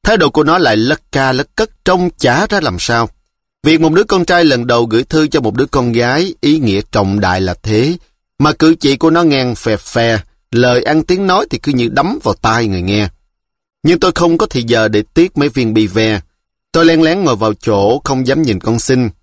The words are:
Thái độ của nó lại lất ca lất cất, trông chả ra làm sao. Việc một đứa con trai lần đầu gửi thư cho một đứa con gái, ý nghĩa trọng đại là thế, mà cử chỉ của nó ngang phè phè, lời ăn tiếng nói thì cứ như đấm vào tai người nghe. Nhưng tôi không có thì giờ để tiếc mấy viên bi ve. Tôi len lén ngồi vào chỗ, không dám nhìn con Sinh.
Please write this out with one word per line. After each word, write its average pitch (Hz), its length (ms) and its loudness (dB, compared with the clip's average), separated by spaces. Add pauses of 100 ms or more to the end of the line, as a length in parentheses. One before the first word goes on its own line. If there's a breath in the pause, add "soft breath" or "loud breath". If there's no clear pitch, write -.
Thái 220 140 2
độ 156 140 2
của 151 140 0
nó 165 140 2
lại 123 180 2
lất 123 360 -4
ca 135 200 0
lất 123 240 -6
cất, - 280 -6
trông 180 340 0
chả 135 280 0
ra 202 140 -2
làm 104 180 -4
sao. 117 300 -2 (540)
Việc 156 180 2
một 160 120 2
đứa 196 120 2
con 190 200 0
trai 175 200 2
lần 123 220 0
đầu 120 200 0
gửi 113 180 0
thư 156 220 0
cho 147 140 -2
một 107 140 -4
đứa 135 120 0
con 123 260 -2
gái, 131 480 -2
ý 147 180 2
nghĩa 104 220 0 (120)
trọng 101 280 0
đại 92 200 0
là 90 220 -4
thế, 120 340 0 (420)
mà 151 140 2
cử 160 280 2
chỉ 139 160 2
của 160 140 2
nó 165 120 2
ngang 135 320 0
phè 107 220 -2
phè, 117 440 -2 (300)
lời 123 320 2
ăn 156 220 0
tiếng 190 220 -2
nói 190 240 0
thì 123 80 -6
cứ 143 140 -4
như 120 160 -2
đấm 156 340 -2
vào 101 120 -2
tai 113 320 -2
người 92 160 -2
nghe. 101 260 -2 (760)
Nhưng 170 180 2
tôi 180 140 2
không 170 240 2
có 214 80 0
thì 127 160 -4
giờ 113 260 2
để 107 140 0 (120)
tiếc 170 240 2
mấy 143 100 0
viên 117 260 -2
bi 110 120 2
ve. 107 340 -2 (520)
Tôi 165 120 2
len 165 180 4
lén 175 220 0
ngồi 127 120 2
vào 107 180 -2
chỗ, 107 500 0
không 131 220 -2
dám 143 160 0
nhìn 107 180 -2
con 117 180 -2
Sinh. 123 320 0 (120)